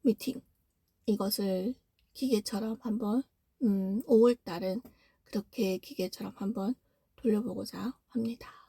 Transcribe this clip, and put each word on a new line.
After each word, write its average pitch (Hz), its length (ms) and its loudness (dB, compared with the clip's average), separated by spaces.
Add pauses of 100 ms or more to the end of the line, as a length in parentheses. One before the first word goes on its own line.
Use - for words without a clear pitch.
미팅, - 380 0 (640)
이것을 202 680 0 (380)
기계처럼 220 680 -2
한번, 226 420 -2 (400)
음, 196 440 2
오월 240 300 8
달은 185 460 -4 (420)
그렇게 196 540 -2
기계처럼 185 580 -8
한번 208 380 -4 (420)
돌려보고자 208 840 -2 (100)
합니다. 233 400 -6 (200)